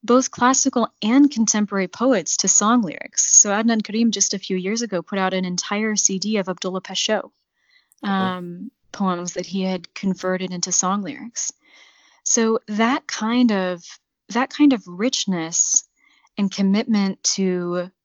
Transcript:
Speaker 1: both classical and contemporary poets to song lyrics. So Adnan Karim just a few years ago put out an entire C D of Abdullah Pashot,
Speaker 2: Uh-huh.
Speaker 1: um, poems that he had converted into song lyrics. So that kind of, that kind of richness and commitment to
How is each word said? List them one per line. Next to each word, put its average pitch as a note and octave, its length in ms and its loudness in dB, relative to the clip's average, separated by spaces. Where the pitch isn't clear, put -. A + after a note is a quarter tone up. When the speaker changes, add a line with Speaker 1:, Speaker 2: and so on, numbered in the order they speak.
Speaker 1:
both B3 280 2
classical B3 580 0
and C4+ 280 6
contemporary G#3 580 0
poets G#3 500 0
to - 100 0
song A3+ 320 4
lyrics. - 560 2
So G#3 140 6
Adnan A3 340 2
Karim A3+ 280 2
just G3 200 -2
a G3 60 -4
few F#3 180 -4
years F#3+ 240 -4
ago G3 220 -4
put G3 160 -6
out F#3 160 -2
an F#3 100 0
entire G#3 520 -4
C G3 220 0
D G#3 200 -2
of F#3 100 -2
Abdullah F#3 320 -6
Pashot, G3 440 -4
Speaker 2:
Uh-huh. G#3 100 -4
Speaker 1:
um, F3+ 580 -4
poems F3+ 420 -4
that F3+ 120 -8
he F#3+ 160 -4
had F#3 320 -4
converted F#3 580 -4
into F3+ 200 -4
song F#3+ 300 0
lyrics. - 500 -10
So A3+ 440 2
that A3+ 400 0
kind A#3 440 2
of, F3+ 320 -2
that A#3 220 -2
kind D4 220 6
of G#3+ 140 -2
richness F3 1000 -2
and G3+ 120 2
commitment G3+ 720 0
to F3+ 560 -2